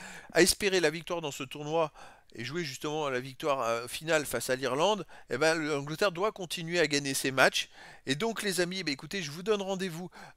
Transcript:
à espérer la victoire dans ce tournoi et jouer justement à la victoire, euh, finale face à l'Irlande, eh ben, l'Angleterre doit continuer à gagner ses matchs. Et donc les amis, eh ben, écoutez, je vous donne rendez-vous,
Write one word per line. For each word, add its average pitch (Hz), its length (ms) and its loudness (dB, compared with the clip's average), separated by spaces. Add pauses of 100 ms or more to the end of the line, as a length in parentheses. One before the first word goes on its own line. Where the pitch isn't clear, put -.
(340)
à 160 80 8
espérer 190 400 4
la 151 80 8
victoire 170 320 -4
dans 147 100 -4
ce 143 120 -6
tournoi 151 500 0 (440)
et 113 60 -6
jouer 151 220 -4
justement 147 400 -4
à 135 60 -2
la 127 100 0
victoire, 135 400 -2
euh, 117 260 0
finale 156 380 0
face - 240 -2
à 127 80 2
l'Irlande, 156 500 0 (220)
eh 123 80 -2
ben, 160 180 4
l'Angleterre 151 560 0
doit 196 220 -2
continuer 175 480 -2
à 160 60 6
gagner 143 260 0
ses 135 180 0
matchs. 135 380 4 (360)
Et 135 100 0
donc 214 280 -2
les 185 160 0
amis, 180 200 0
eh 185 40 -4
ben, 151 80 -2
écoutez, 160 320 -6
je 143 80 -8
vous 180 120 -10
donne 202 180 2
rendez-vous, 185 500 -6 (260)